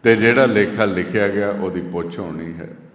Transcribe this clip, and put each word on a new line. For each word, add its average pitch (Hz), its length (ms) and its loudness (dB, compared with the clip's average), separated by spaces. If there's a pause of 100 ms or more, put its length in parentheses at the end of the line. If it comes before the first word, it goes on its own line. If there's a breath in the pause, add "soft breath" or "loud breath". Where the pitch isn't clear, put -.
ਤੇ 113 140 6
ਜਿਹੜਾ 120 300 4
ਲੇਖਾ 107 380 2
ਲਿਖਿਆ 98 440 0
ਗਿਆ, 101 220 -2
ਉਹਦੀ 95 300 -4
ਪੁੱਛ 87 380 -8
ਹੋਣੀ 82 340 -10
ਹੈ 82 160 -14 (260)